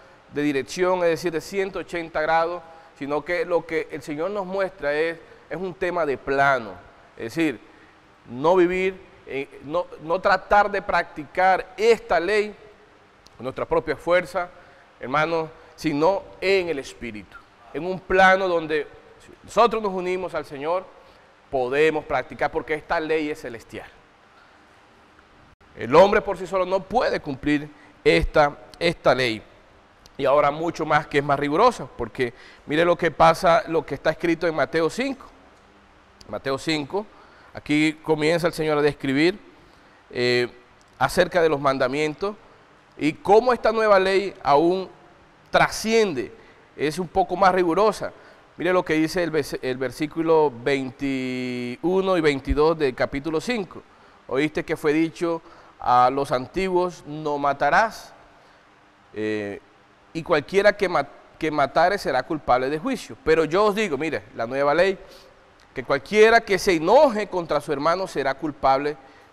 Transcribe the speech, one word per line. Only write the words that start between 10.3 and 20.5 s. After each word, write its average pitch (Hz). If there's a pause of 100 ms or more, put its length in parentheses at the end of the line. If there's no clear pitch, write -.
de 196
practicar 180
esta 208
ley 208 (800)
con -
nuestra 127
propia 156
fuerza, 180 (480)
hermano, 156 (260)
sino 160 (160)
en 185
el 143
Espíritu. 110 (380)
En 147
un 185
plano 190
donde 156 (320)
si - (100)
nosotros 226
nos 202
unimos 180
al 151
Señor, 156 (640)